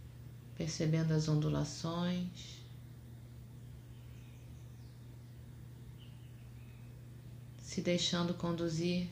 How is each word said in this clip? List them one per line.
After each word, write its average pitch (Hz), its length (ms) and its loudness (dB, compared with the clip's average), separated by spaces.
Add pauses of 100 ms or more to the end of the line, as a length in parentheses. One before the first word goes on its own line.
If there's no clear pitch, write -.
(560)
percebendo 160 560 6
as 156 160 6
ondulações, 165 1300 4 (4000)
se - 220 -2
deixando 175 540 4
conduzir 170 760 4